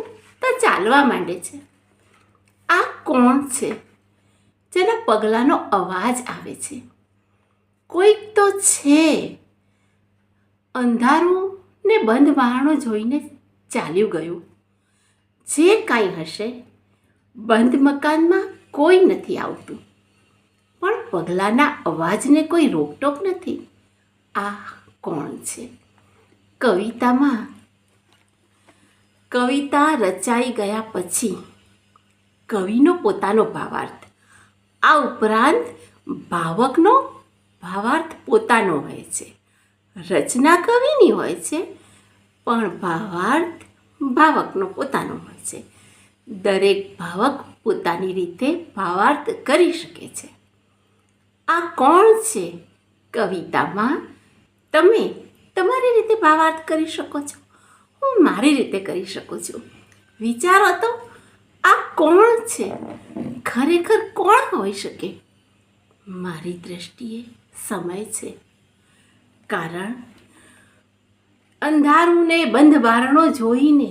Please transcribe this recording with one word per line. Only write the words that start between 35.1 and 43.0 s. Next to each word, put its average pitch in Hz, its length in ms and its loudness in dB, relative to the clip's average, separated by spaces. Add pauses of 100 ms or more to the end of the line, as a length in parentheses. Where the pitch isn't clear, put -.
ભાવકનો 233 640 2 (680)
ભાવાર્થ 220 520 -4 (100)
પોતાનો 214 560 2
હોય - 300 -14
છે. - 160 -10 (680)
રચના 240 600 0
કવિની 480 560 4
હોય 170 280 -4
છે, 302 200 -6 (840)
પણ 226 320 -2
ભાવાર્થ 202 800 -4 (400)